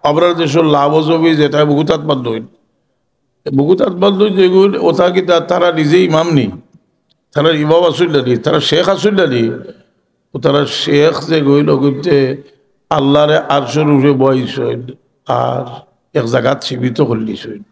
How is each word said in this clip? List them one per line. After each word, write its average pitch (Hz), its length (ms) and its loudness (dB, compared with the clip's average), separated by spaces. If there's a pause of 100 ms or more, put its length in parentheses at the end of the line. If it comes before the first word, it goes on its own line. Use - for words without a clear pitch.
আমরা 160 180 2 (160)
দেশের 160 240 0 (100)
লাভ 143 160 2 (140)
জমি 165 240 2 (100)
যেটা 147 180 0 (120)
বুকুতাত 151 380 0
বান্ধব, 123 260 -4 (1120)
বুকুতাত 175 560 2
বান্ধব 202 360 2
যেগুলো 190 380 4 (120)
ওটা 175 260 2
কি 185 140 2
তা-, 170 220 0
তারা 175 180 0 (100)
নিজেই 160 320 2
ইমাম 160 180 0 (100)
নি, 117 80 0 (880)
তারা 151 160 2 (140)
ইমাম 165 260 2
আসুন 165 240 0
না 143 120 4
নি, 123 80 2 (100)
তারা 160 140 0 (100)
শেখ 165 260 0
আসুন 202 260 0
না 170 140 2
নি, 117 100 0 (920)
ও - 100 -8
তারা 143 180 2 (200)
শেখ 147 320 2 (140)
যে 160 100 0 (100)
গইল 147 220 2 (120)
গইতে 143 340 0 (760)
আল্লাহরে 147 460 2 (180)
আরশের 139 400 -2
উপরে 139 180 4 (100)
বইছেন 127 560 -2 (480)
আর 127 380 -2 (500)
এক 117 180 -2
জায়গাত 131 340 0
সীমিত 123 320 -6 (120)
করলিছেন। 110 480 -8 (140)